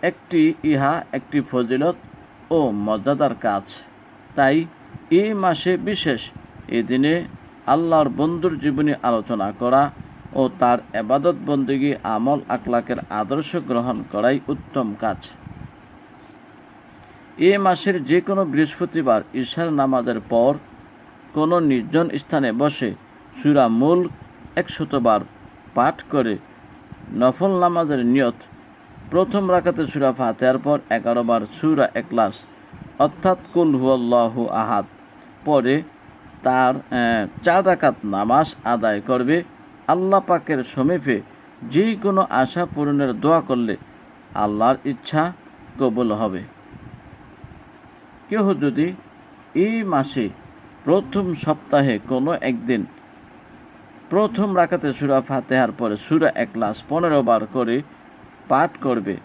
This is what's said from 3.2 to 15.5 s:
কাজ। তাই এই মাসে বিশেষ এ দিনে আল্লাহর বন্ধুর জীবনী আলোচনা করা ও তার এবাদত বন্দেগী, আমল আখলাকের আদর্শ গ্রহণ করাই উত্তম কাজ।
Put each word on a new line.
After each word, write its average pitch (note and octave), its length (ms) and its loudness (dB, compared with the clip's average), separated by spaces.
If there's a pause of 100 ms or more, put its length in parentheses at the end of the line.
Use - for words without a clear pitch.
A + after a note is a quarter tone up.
কাজ। G2+ 300 -2 (680)
তাই C#3 200 4 (560)
এই G3+ 220 4
মাসে F#3 440 0
বিশেষ D#3+ 440 -2 (460)
এ A#2 160 0
দিনে C3 300 2 (540)
আল্লাহর D#3 420 2
বন্ধুর D#3+ 500 0
জীবনী D3 340 0 (100)
আলোচনা A2 480 -2
করা B2 300 2 (520)
ও C3+ 80 0 (180)
তার A#2+ 200 4 (140)
এবাদত C#3 520 0
বন্দেগী, C#3 460 0 (120)
আমল A#2 360 0 (100)
আখলাকের A#2+ 500 -2 (100)
আদর্শ G#2+ 460 -4
গ্রহণ B2 420 -2 (120)
করাই A#2 280 0 (100)
উত্তম C#3 400 -6 (120)
কাজ। G#2 200 -4 (2250)